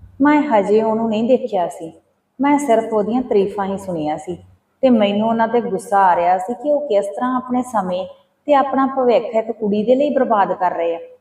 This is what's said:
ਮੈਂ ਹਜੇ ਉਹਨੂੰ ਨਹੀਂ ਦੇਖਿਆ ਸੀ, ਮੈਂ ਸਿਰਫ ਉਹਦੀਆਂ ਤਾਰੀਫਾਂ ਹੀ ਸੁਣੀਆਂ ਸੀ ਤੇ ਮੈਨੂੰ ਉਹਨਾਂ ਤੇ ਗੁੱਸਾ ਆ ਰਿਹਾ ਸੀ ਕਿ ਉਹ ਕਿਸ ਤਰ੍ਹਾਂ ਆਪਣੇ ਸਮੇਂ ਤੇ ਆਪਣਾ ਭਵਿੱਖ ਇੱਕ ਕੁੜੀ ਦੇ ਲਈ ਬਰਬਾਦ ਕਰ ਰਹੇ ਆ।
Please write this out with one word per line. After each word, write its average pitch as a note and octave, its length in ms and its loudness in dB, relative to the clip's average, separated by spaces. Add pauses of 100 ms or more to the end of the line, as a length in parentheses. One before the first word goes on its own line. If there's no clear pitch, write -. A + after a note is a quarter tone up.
(220)
ਮੈਂ D4 200 4
ਹਜੇ G#3+ 400 2
ਉਹਨੂੰ A3+ 280 -2
ਨਹੀਂ A3 140 -2
ਦੇਖਿਆ A3 440 0
ਸੀ, E3 240 -12 (500)
ਮੈਂ C#4+ 160 2
ਸਿਰਫ A3+ 360 0
ਉਹਦੀਆਂ G#3+ 280 0
ਤਾਰੀਫਾਂ G3+ 440 0
ਹੀ G3 120 -4
ਸੁਣੀਆਂ D#3+ 400 -4
ਸੀ E3+ 200 -10 (440)
ਤੇ C4 80 4
ਮੈਨੂੰ G#3+ 400 2
ਉਹਨਾਂ A3+ 180 0
ਤੇ A#3 140 0
ਗੁੱਸਾ G3 380 -2
ਆ F#3 160 6
ਰਿਹਾ F3 220 2
ਸੀ A#3 160 -6
ਕਿ D4 180 -2
ਉਹ D4 160 0
ਕਿਸ G3+ 180 2
ਤਰ੍ਹਾਂ B3+ 300 -4
ਆਪਣੇ B3 260 -2
ਸਮੇਂ F#3 440 -4 (400)
ਤੇ D4 80 2
ਆਪਣਾ C4+ 420 2
ਭਵਿੱਖ A#3+ 300 2
ਇੱਕ A3 260 -4
ਕੁੜੀ G#3 320 -2
ਦੇ A#3+ 120 4
ਲਈ D4 140 2
ਬਰਬਾਦ G#3+ 440 2
ਕਰ F3+ 180 -2
ਰਹੇ E3+ 240 -2
ਆ। E3+ 40 -10 (220)